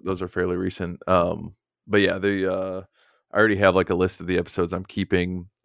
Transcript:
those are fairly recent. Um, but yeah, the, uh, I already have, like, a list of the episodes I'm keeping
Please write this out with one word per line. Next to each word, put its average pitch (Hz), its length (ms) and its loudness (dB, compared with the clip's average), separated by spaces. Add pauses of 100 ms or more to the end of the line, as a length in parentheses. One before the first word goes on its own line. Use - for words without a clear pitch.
those 92 160 -4
are 90 80 -6
fairly 90 280 -2
recent. 90 520 -6
Um, 87 460 0 (320)
but 101 160 2
yeah, 92 160 2
the, 95 340 0
uh, 95 300 -6 (500)
I - 60 0
already 107 180 4
have, 95 180 6
like, 92 140 4
a 98 60 2
list 90 260 0
of 87 60 -12
the 90 100 0
episodes 87 380 -2
I'm 92 100 -6
keeping 90 640 -2 (160)